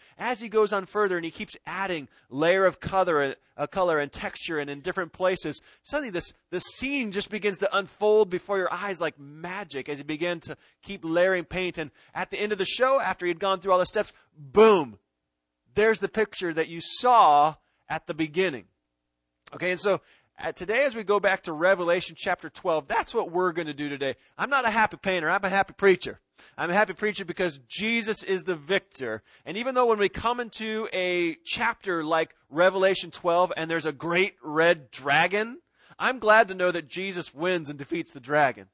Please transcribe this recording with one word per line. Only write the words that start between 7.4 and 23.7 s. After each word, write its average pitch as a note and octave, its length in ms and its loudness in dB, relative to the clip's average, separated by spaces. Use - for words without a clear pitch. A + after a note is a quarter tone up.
to F#3+ 180 -2
unfold G#3 540 2
before F#3+ 280 -2
your F3+ 140 0
eyes F3+ 280 -6
like D#3 180 -4
magic D3+ 720 -10
as D3 100 -6
he C#3+ 60 -14
began D#3+ 340 -4
to D#3 180 -12
keep G3 200 -14
layering F3 420 2
paint. F3+ 340 -6
And D3+ 120 -8
at F3+ 160 -6
the F3 80 -8
end G#3 140 -4
of G3 60 -2
the F#3+ 60 -2
show, C4 360 2
after F3+ 260 -4
he F3 40 2
had E3 100 -4
gone F#3+ 180 0
through F#3+ 140 0
all F#3 80 6
the F3+ 60 2
steps, - 260 -4
boom, D3+ 600 6
there's G#3+ 240 2
the G3 100 -4
picture F#3+ 460 -4
that D#3+ 140 -2
you E3+ 120 -12
saw D#3 760 6
at D#3+ 180 -8
the E3+ 80 -8
beginning. D3+ 520 -2
Okay, F3+ 200 -4
and F3+ 80 -4
so, F#3+ 200 0
uh, D#3+ 100 -4
today G#3+ 320 -2
as A#3+ 120 -2
we A3 80 -8
go G3+ 160 2
back F#3+ 220 0
to E3+ 100 -8
Revelation F3 640 2
chapter F3 300 -4
twelve, D#3 400 -2
that's B3+ 260 -2
what F3 160 -2
we're F3+ 220 0
gonna D#3 220 -6